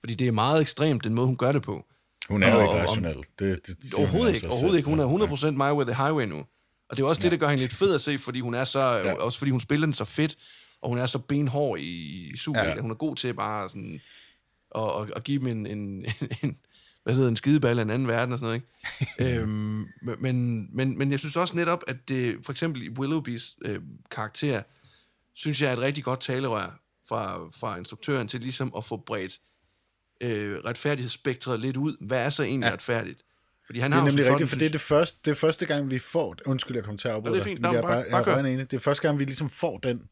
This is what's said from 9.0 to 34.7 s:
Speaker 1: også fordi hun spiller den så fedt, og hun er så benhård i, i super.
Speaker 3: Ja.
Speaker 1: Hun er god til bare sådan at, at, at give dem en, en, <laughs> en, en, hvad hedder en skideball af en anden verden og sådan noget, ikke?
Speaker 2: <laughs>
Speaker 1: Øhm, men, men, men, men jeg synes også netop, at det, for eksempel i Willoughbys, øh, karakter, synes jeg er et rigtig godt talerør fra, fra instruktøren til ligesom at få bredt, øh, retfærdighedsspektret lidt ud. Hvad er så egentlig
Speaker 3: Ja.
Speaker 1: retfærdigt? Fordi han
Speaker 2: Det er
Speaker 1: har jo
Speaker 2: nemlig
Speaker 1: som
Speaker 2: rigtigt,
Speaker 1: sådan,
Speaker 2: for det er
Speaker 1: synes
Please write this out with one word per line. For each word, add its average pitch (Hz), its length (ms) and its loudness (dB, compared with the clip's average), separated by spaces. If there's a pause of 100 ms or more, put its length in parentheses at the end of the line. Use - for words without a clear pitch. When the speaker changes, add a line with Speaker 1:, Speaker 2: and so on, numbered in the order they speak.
Speaker 1:
også 117 240 -2
fordi 139 120 0
hun 127 100 4
spiller 147 260 0
den 147 80 0
så - 100 -4
fedt, 151 320 -2 (460)
og 131 60 -4
hun 120 100 0
er 127 80 0
så 131 120 -2
benhård 143 600 0
i, 71 40 -6 (500)
i - 40 -12
super. 127 260 -2
Speaker 3:
Ja. 82 180 -2
Speaker 1:
Hun 117 100 -4
er 110 40 -4
god 147 220 -2
til 123 180 -2
bare 104 340 -4
sådan 85 320 -10 (760)
at, 113 60 0
at, 104 340 -2
at 120 80 -8
give 139 140 0
dem 131 80 0
en, 110 200 -2
en, 104 120 -6
<laughs> 98 260 -6 (160)
en, - 80 -4 (140)
en, - 140 -2 (480)
hvad 120 100 2
hedder 131 140 6
en 113 80 2
skideball 135 420 4
af 117 40 2
en 107 80 0
anden 127 180 0
verden 120 240 0
og 120 60 -2
sådan 117 220 -2 (580)
noget, 127 120 2
ikke? 120 80 0
Speaker 2:
<laughs> - 20 0
Speaker 1:
Øhm, 107 440 -2 (180)
men, 117 180 -6
men, 123 520 0
men, 131 260 -2
men 139 120 0
jeg 139 80 0
synes 151 180 -4
også 175 200 0
netop, 170 320 0
at 127 80 -4 (120)
det, 127 340 0
for 143 100 -10
eksempel 139 300 -4
i 80 60 -10
Willoughbys, 131 760 -4
øh, 101 160 -4 (300)
karakter, 110 520 -4 (720)
synes 147 280 -2
jeg 143 60 4
er 127 40 2
et 120 80 0
rigtig 139 240 -2
godt 131 160 -2
talerør 120 600 -4 (280)
fra, 95 400 -6 (120)
fra 104 180 -6
instruktøren 113 500 -4
til 120 120 -6
ligesom 127 360 -6
at 110 80 -8
få 113 120 -8
bredt, 95 420 -8 (840)
øh, 104 380 -2
retfærdighedsspektret 123 1000 -2
lidt 127 160 -2
ud. 147 240 -2
Hvad 123 240 0
er 147 60 0
så 151 120 -2
egentlig 123 240 0
Speaker 3:
Ja. 110 60 2
Speaker 1:
retfærdigt? 107 500 -4 (440)
Fordi 117 120 -10
han 131 120 0
Speaker 2:
Det 147 60 4
er 135 40 6
Speaker 1:
har 143 60 4
jo 143 40 6
Speaker 2:
nemlig 143 140 6
Speaker 1:
som 131 100 8
Speaker 2:
rigtigt, 147 160 2
Speaker 1:
sådan, - 60 -4
Speaker 2:
for - 20 -4
det 156 80 2
er - 20 2
Speaker 1:
synes 151 140 -2